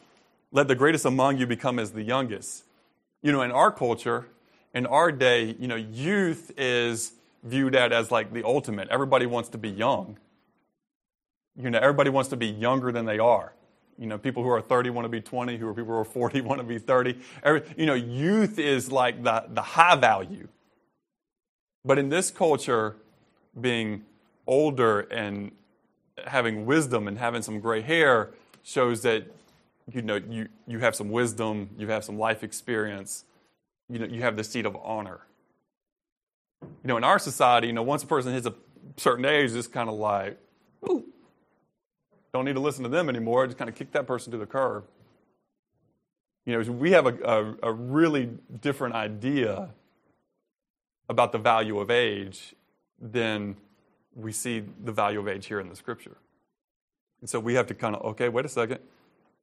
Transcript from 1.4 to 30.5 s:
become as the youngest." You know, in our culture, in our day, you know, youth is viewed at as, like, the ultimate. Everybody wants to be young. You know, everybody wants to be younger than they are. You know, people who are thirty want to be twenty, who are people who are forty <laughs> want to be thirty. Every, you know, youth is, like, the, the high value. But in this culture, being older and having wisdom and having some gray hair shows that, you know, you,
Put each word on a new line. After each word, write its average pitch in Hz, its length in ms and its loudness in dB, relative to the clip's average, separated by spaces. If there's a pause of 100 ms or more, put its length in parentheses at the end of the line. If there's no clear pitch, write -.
become 120 320 -2
as 101 140 -6
the 110 80 -8
youngest." 117 640 -4 (560)
You 147 100 2
know, 139 100 4
in 123 100 0
our 165 200 6
culture, 117 560 -2 (460)
in 123 120 -2
our 151 240 4
day, 120 480 2
you 127 100 -6
know, 117 100 -4
youth 151 800 -2
is 120 560 0 (300)
viewed 131 320 2
at 120 180 6
as, 113 180 2
like, 110 220 0
the 117 100 -4
ultimate. 113 460 0
Everybody 131 360 2
wants 120 240 -2
to 117 80 -12
be 107 120 -6
young. 104 480 -2 (1400)
You 123 140 -6
know, 117 100 4
everybody 139 300 6
wants 135 220 2
to 131 40 -4
be 117 120 -2
younger 123 440 0
than 117 140 -2
they 107 140 0
are. 110 340 4 (440)
You 113 100 -10
know, 107 100 -6
people 120 260 -4
who 127 60 0
are 113 120 4
thirty 123 280 2
want 120 160 -4
to 117 40 -4
be 117 120 -6
twenty, 123 340 -6
who 113 140 -6
are 104 40 -6
people 113 200 -6
who 113 60 0
are 110 40 0
forty 123 380 -2
<laughs> 117 80 -6
want 139 100 -2
to 120 80 -8
be 117 100 -6
thirty. 123 440 2 (200)
Every, 160 220 4 (140)
you 160 80 0
know, 147 80 4
youth 170 680 0
is, 131 320 2
like, 123 320 2
the, 113 240 2
the 113 140 -4
high 165 340 6
value. 123 540 2 (1400)
But 135 120 6
in 139 120 0
this 180 220 0
culture, 123 680 0 (600)
being 113 460 -2 (420)
older 127 540 4
and 101 500 -6 (760)
having 113 400 -2
wisdom 123 420 2
and 104 100 -8
having 120 240 -4
some 107 200 -8
gray 113 180 -2
hair 131 520 4 (320)
shows 120 400 0
that, 113 200 2 (720)
you 127 80 -6
know, 107 140 -2
you, 110 340 -8 (180)